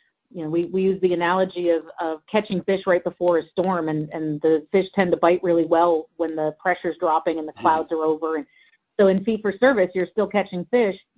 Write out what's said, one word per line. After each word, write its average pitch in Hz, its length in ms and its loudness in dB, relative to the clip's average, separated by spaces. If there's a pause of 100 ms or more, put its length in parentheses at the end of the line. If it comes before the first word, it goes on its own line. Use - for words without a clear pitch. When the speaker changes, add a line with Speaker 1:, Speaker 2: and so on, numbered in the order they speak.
(340)
Speaker 1:
you 165 100 -8
know, 156 60 -8
we, 170 160 -2
we 185 160 -2
use 190 180 0
the 180 140 2
analogy 175 560 0
of, 165 140 0 (140)
of 160 280 -6
catching 208 360 -2
fish 190 240 -2
right 180 160 2
before 175 360 0
a 151 100 -4
storm, 175 400 -2
and, 151 240 -4
and 156 300 -6
the 160 280 2
fish 190 240 0
tend 180 180 0
to 170 40 4
bite 180 260 2
really 170 220 2
well 165 540 2
when 160 180 -4
the 156 220 -2
pressure's 175 400 -4
dropping 160 400 0
and 156 100 -8
the 151 40 -14
Speaker 2:
Mm-hmm. - 100 -14
Speaker 1:
clouds 160 280 0
are 160 140 -2
over. 160 320 -2
And 147 100 -8 (520)
so 196 100 6
in 190 140 2
fee-for-service, 214 720 0
you're 180 120 -2
still 202 200 -2
catching 190 400 -4
fish 208 320 0 (200)